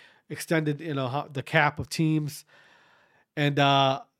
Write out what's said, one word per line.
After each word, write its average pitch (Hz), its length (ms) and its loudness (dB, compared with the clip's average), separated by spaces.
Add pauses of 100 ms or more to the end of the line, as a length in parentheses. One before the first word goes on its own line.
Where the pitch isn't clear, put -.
(300)
extended, 151 500 -2
you 160 140 -8
know, 135 140 -4
ho-, 139 240 -6
the 135 100 -6
cap 151 380 2
of 131 80 -12
teams. 156 560 -2 (920)
And, 143 220 0
uh, 139 440 4 (180)